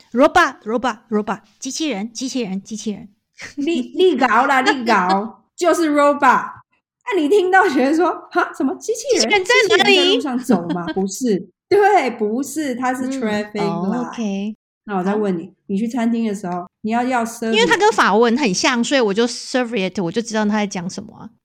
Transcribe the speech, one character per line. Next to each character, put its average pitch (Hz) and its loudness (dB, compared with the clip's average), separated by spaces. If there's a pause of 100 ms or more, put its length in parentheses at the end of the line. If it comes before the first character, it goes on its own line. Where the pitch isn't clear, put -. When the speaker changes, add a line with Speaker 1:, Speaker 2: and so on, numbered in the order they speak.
(120)
Speaker 1:
Robot，robot，robot， 240 0 (200)
机 269 -10
器 320 -6
人， 226 -6
机 254 -8
器 247 -6
人， 190 -6
机 214 -14
器 214 -8
人。 - -12 (480)
Speaker 2:
你， 285 -4
你 349 4
搞 247 2
啦， 277 2
Speaker 1:
<laughs> 262 0
Speaker 2:
你 262 -2
搞， 202 0 (100)
就 330 2
是 320 0
robot。 285 4 (640)
那 392 -2
你 294 0
听 370 4
到 381 6
觉 262 2
得 294 2
说， 339 2 (200)
哈， 349 -2
什 302 0
么 311 -2
机 - -8
器 508 -2
人？ 233 2
Speaker 1:
机 - -
器 - 2
人 381 2
在 453 4
哪 370 4
里？ 403 6
Speaker 2:
机 - -
器 370 6
人 359 4
在 403 4
路 494 0
上 254 -4
走 185 0
吗？ 175 -4
不 190 -2
是， 196 -2 (220)
对， 392 4
不 220 -2
是， 285 -6
它 254 -2
是 262 -4
Speaker 1:
嗯， 262 -4
Speaker 2:
traffic 214 -4
light。 208 -2
Speaker 1:
哦， 196 -2
OK。 208 -6 (280)
Speaker 2:
那 208 -6
我 180 -2
再 196 0
问 202 -2
你， 165 -8
Speaker 1:
好。 - -20 (160)
Speaker 2:
你 196 -2
去 233 -2
餐 233 0
厅 226 0
的 202 -2
时 202 -12
候， 175 -6 (160)
你 214 -4
要， 233 0
要 247 0
serviette。 226 -4
Speaker 1:
因 427 4
为 466 4
它 453 2
跟 415 4
法 226 2
文 233 4
很 254 0
像， 240 0
所 277 0
以 - 4
我 208 2
就 233 2
serviette， 226 -4
我 165 -2
就 226 -2
知 214 -8
道 214 0
他 208 0
在 208 -2
讲 190 -8
什 - -12
么 - -18
啊。 - -20 (160)